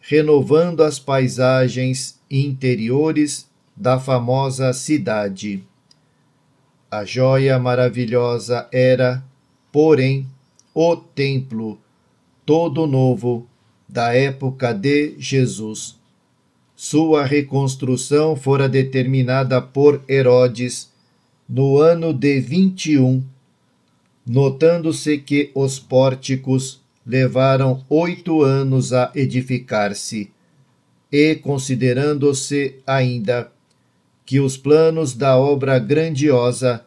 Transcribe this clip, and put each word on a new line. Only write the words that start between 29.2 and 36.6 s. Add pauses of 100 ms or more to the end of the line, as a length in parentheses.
e
considerando-se
ainda (760)
que
os
planos
da
obra
grandiosa